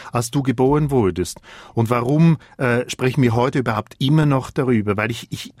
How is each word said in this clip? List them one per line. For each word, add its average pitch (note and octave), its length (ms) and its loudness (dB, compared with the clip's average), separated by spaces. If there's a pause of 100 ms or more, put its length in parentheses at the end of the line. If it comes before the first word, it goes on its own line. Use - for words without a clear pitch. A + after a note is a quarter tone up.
(120)
als A#2 180 -2
du C#3+ 120 -2
geboren C3+ 480 0
wurdest. F#2 500 -2 (320)
Und A#2 160 0
warum, C#3+ 480 2 (220)
äh, B2 280 0
sprechen B2+ 360 -2
wir A#2 120 2
heute C3 260 0
überhaupt A2+ 380 -4
immer D3+ 280 2
noch C3+ 240 0
darüber? A2 480 0
Weil A2 120 -2
ich, A#2 200 -10
ich, - 300 -14